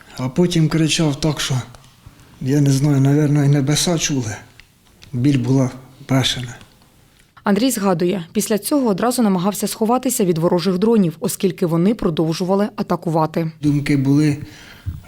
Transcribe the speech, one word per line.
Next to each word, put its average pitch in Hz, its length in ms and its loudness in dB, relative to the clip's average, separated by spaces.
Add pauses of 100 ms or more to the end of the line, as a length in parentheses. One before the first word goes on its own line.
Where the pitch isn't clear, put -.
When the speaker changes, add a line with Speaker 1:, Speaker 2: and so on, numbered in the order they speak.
(180)
Speaker 1:
А 127 120 -4
потім 165 400 2
кричав 156 500 0
так, 156 220 -2
що, 127 200 -2 (800)
я 143 200 0
не 139 100 4
знаю, 135 300 2
навірно, 143 440 2
і - 20 4
небеса 147 520 0
чули. 113 360 -4 (800)
Біль 135 260 2
була 127 320 0 (380)
бешена. 127 460 -2 (880)
Speaker 2:
Андрій 220 280 2
згадує, 185 600 -2
після 208 260 -2
цього 254 300 -2
одразу 233 340 0
намагався 190 460 0
сховатися 233 580 -2
від 170 120 0
ворожих 180 400 0
дронів, 202 420 2
оскільки 185 460 -2
вони 170 280 2
продовжували 180 840 0
атакувати. 165 760 -2 (100)
Speaker 1:
Думки 143 360 2
були 139 400 2 (720)